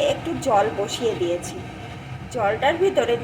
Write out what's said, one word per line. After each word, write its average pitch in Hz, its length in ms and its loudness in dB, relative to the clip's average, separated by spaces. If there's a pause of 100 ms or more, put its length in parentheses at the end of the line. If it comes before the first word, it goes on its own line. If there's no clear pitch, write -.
(120)
একটু - 180 -4 (160)
জল 214 200 6 (100)
বসিয়ে 202 460 -2
দিয়েছি। 175 340 -2 (760)
জলটার 226 500 2
ভিতরে 240 420 4